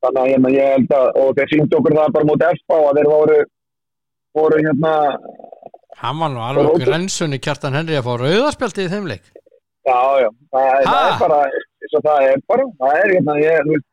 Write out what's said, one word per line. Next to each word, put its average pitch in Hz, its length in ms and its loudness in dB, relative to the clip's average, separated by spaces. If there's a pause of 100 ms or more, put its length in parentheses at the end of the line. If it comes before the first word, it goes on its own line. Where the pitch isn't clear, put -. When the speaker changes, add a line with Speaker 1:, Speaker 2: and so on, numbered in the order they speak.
Speaker 1:
Þannig 127 140 0
að, 131 140 0
hérna, 131 180 2
ég 135 160 2
held 135 280 2
að, 131 200 2
og 135 200 2
þeir 139 180 -2
sýndu 156 260 0
okkur 151 160 2
það 151 220 2
bara 151 100 2
móti 151 220 2
F 175 160 -2
H 175 140 0
að 143 200 2
þeir 147 120 2
voru, 151 260 4 (1000)
voru, 156 220 2
hérna, 156 360 0 (1000)
Speaker 2:
Hann 127 240 -6
var 160 140 -4
nú 123 100 -8
alveg 139 240 -2
Speaker 1:
voru 160 160 0
Speaker 2:
á 127 60 -2
grensunni, 160 500 -4
Kjartan 139 400 -6
Henry, 160 160 -4
að 131 140 -4
fá 123 80 -4
rauða 170 340 0
spjaldið 202 380 -6
í - 20 -6
þeim 202 160 -8
leik. 127 220 -12 (580)
Speaker 1:
Já, 127 140 2 (160)
já, 123 140 2 (180)
það 131 180 0
er, 135 160 2
það 135 80 0
Speaker 2:
Ha? 262 140 2
Speaker 1:
er - 160 0
bara, 160 180 2 (380)
eins - 180 -16
og 147 100 0
það 147 220 2
er 135 220 2
bara, 240 260 0
það 139 240 0
er, 196 160 2
hérna, 151 240 0
ég, 156 240 2
þú 156 140 0
veist 147 180 -6